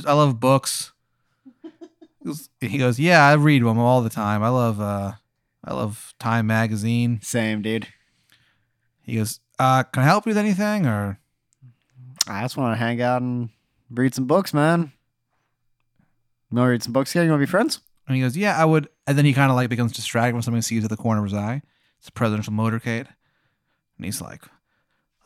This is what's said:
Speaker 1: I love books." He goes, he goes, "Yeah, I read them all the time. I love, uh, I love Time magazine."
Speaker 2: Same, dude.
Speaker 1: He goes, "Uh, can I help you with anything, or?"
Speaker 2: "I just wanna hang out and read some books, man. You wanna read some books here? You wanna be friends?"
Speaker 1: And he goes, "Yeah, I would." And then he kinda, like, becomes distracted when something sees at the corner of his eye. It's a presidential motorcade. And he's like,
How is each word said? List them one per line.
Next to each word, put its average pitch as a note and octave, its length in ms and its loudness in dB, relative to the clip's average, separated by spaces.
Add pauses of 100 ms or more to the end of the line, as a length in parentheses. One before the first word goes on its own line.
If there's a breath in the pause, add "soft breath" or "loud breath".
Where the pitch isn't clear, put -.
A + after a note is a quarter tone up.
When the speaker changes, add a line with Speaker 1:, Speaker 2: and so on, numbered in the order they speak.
Speaker 1:
I D3 60 4
love C#3+ 260 4
books." - 520 0 (720)
He - 640 -20
goes, D#3 240 -12 (100)
he A2+ 200 -6
goes, B2 200 2
"Yeah, E3 280 6
I C#3+ 60 8
read D3 300 4
them A2+ 140 2
all B2 240 4
the A2+ 80 -2
time. G#2 320 -2
I A2+ 80 0
love, A#2 320 0
uh, G2+ 320 -4 (500)
I - 100 -10
love A2 440 -8
Time A2+ 300 -2
magazine." A2+ 720 0
Speaker 2:
Same, A2 400 -4
dude. A2 260 -4 (1120)
Speaker 1:
He A#2+ 160 -8
goes, A2 220 -4 (200)
"Uh, C3 240 4
can - 200 -4
I - 40 4
help G3+ 180 2
you A3 60 -2
with G#3 60 0
anything, G#3 500 0
or?" G#2 320 -2 (1080)
Speaker 2:
"I G#2 160 -6
just B2+ 140 -6
wanna A#2+ 200 0
hang A#2 240 -2
out B2 200 0
and B2 280 -4 (420)
read B2 240 0
some C3 100 -4
books, E3+ 280 0
man. D#3 380 2 (1600)
You A#2 60 -2
wanna B2 140 2
read A#2+ 120 0
some A#2 100 -10
books C3+ 180 0
here? F3 120 2
You E3 80 4
wanna C#3+ 100 2
be C#3 60 2
friends?" A3+ 340 0 (260)
Speaker 1:
And C3 80 -2
he C3 80 0
goes, B2 140 -2
"Yeah, G3 220 0
I D#3+ 60 4
would." D#3 220 4 (180)
And C#3 120 0
then D3 80 4
he C#3+ 80 6
kinda, C3+ 200 4
like, B2 160 0
becomes A#2 240 0
distracted A#2 400 -2
when A#2 100 -4
something A#2 200 -2
sees A2+ 200 -2
at A2 60 -2
the G#2+ 80 -6
corner A2 260 -2
of - 80 -4
his - 60 -6
eye. A2+ 240 -6 (380)
It's - 80 -20
a - 40 -20
presidential G#2+ 420 -4
motorcade. A2+ 540 -4 (920)
And - 80 -14
he's G2 160 -8
like, - 240 -18 (800)